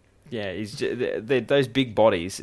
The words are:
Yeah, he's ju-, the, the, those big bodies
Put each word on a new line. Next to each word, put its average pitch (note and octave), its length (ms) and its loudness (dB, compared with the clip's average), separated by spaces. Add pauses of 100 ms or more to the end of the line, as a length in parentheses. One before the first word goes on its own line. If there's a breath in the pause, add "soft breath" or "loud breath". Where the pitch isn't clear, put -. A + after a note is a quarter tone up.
(300)
Yeah, G#2 240 -6
he's G#2 220 -8
ju-, B2 200 -2
the, A#2+ 240 -2
the, A#2+ 220 0
those C#3 260 2
big A#2+ 260 0
bodies G2 500 2